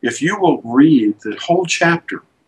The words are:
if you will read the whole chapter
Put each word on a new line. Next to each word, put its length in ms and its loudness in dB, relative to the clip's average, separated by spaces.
if 180 -6
you 180 -2
will 240 0
read 580 2
the 200 -8
whole 260 0
chapter 560 -2